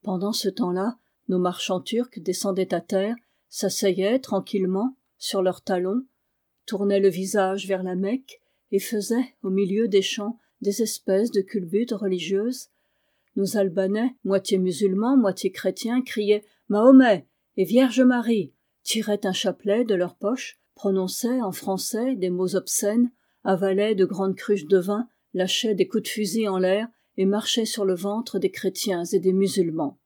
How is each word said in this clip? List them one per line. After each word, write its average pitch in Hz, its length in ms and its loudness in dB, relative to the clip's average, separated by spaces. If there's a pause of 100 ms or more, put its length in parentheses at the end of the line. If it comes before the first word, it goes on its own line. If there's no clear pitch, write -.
Pendant 202 320 -4
ce 208 160 -2
temps-là, 185 480 -2 (300)
nos 185 100 0
marchands 180 420 -2
turcs 233 400 -4
descendaient 185 540 -2
à 170 80 -2
terre, 208 340 -2 (340)
s'asseyaient 196 680 0
tranquillement 196 800 -2 (220)
sur 190 240 -4
leurs 180 180 -2
talons, 190 420 -2 (600)
tournaient 196 340 0
le 196 100 6
visage 190 580 -2
vers 185 160 -2
la 180 120 -4
Mecque 202 460 -4 (300)
et 196 80 2
faisaient, 226 640 -2
au 190 80 -2
milieu 202 360 0
des 196 140 4
champs, 214 380 -6 (220)
des 202 200 -2
espèces 214 480 0
de 202 120 0
culbutes 196 500 -4
religieuses. 196 760 -4 (680)
Nos 196 220 0
Albanais, 196 680 0
moitié 190 340 0
musulmans, 196 600 2
moitié 196 340 2
chrétiens, 226 500 -2
criaient « 208 420 0 (260)
Mahomet » 226 580 8 (300)
et « 190 80 2
Vierge 240 360 4
Marie », 233 520 2 (300)
tiraient 208 420 -2
un 190 80 0
chapelet 208 520 0
de 214 100 2
leur 175 200 -2
poche, - 440 -4 (160)
prononçaient 196 680 0
en 196 100 -4
français 220 640 -4
des 185 140 -2
mots 185 260 -2
obscènes, 220 560 0 (320)
avalaient 190 520 2
de 190 100 4
grandes 190 300 -2
cruches 190 320 -2
de 190 100 4
vin, 202 300 -2 (260)
lâchaient 190 420 0
des 170 120 2
coups - 160 -2
de - 40 -8
fusil 214 400 -2
en 190 100 -2
l'air 190 300 2 (300)
et 190 80 0
marchaient 214 400 0
sur 208 200 -4
le 185 100 2
ventre 202 420 -4
des 185 140 0
chrétiens 185 540 -4
et 190 140 0
des 185 140 2
musulmans. 175 720 0